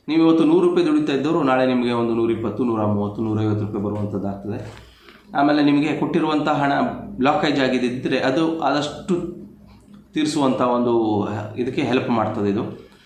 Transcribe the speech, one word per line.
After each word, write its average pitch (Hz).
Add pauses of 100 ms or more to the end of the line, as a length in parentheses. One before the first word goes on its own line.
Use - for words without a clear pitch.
ನೀವು 160
ಇವತ್ತು 160
ನೂರು 175
ರೂಪಾಯಿ 170
ದುಡಿತಾ 151
ಇದ್ದವರು 147
ನಾಳೆ 131
ನಿಮಗೆ 123
ಒಂದು 117
ನೂರಿಪ್ಪತ್ತು, 113
ನೂರ 110
ಮೂವತ್ತು, 104
ನೂರೈವತ್ತು 107
ರೂಪಾಯಿ 101
ಬರುವಂಥದ್ದು 101
ಆಗ್ತದೆ. - (520)
ಆಮೇಲೆ 147
ನಿಮಗೆ 143
ಕೊಟ್ಟಿರುವಂಥ 156
ಹಣ 143 (320)
ಬ್ಲಾಕೇಜ್ 147
ಆಗಿದ್ದಿದ್ರೆ 123
ಅದು 160
ಆದಷ್ಟು 143 (960)
ತೀರಿಸುವಂಥ 143
ಒಂದು 117 (300)
ಇದಕ್ಕೆ 127
ಹೆಲ್ಪ್ 127
ಮಾಡ್ತದೆ 107
ಇದು. 107 (420)